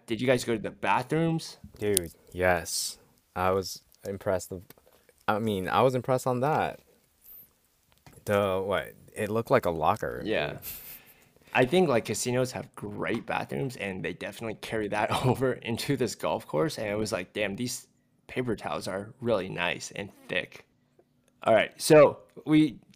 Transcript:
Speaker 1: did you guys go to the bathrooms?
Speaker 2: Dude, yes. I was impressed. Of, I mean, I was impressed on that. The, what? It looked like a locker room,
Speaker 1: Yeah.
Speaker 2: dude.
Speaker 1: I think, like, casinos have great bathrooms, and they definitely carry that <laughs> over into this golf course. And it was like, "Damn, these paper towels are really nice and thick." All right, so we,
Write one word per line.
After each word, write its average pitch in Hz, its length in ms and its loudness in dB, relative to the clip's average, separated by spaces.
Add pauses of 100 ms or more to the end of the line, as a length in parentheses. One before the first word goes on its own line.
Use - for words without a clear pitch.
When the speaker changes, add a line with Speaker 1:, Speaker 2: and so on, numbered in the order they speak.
Speaker 1:
did 113 160 -4
you 123 60 2
guys 127 160 4
go 117 120 0
to 104 60 -4
the 92 100 -8
bathrooms? 156 880 -2 (200)
Speaker 2:
Dude, 101 340 2 (200)
yes. 87 640 0 (380)
I 92 160 2
was 95 300 -2 (260)
impressed. 95 440 -4
Of, 92 120 -10 (640)
I 104 120 0
mean, 101 300 -2
I 98 120 4
was 127 140 4
impressed 127 320 -2
on 123 140 0
that. 127 380 0 (1500)
The, 101 400 2
what? 80 280 -2 (220)
It 90 140 -4
looked 113 220 -2
like 127 140 4
a 90 60 2
locker 78 460 0
room, 65 80 -8
Speaker 1:
Yeah. 90 260 -2
Speaker 2:
dude. - 80 -12 (920)
Speaker 1:
I 127 140 4
think, 170 240 4
like, 117 160 2
casinos 123 460 -2
have - 240 -10
great 104 500 -6
bathrooms, 135 500 -4
and 92 300 -8
they 87 80 -4
definitely 92 480 -10
carry 110 280 -4
that 104 220 0
<laughs> 113 140 0
over 127 280 2
into 120 440 -2
this 87 160 -2
golf 90 320 -4
course. 156 320 -2
And 107 100 -4
it 104 80 -2
was 107 160 -2
like, 95 220 -4
"Damn, 101 220 -2
these 123 320 -6 (400)
paper 123 280 -2
towels 87 320 -6
are 98 220 -6 (100)
really 104 300 0
nice 87 460 -4
and - 160 -8 (160)
thick." - 380 -6 (760)
All 110 140 4
right, 95 160 4 (100)
so 147 380 8 (260)
we, 151 320 4 (180)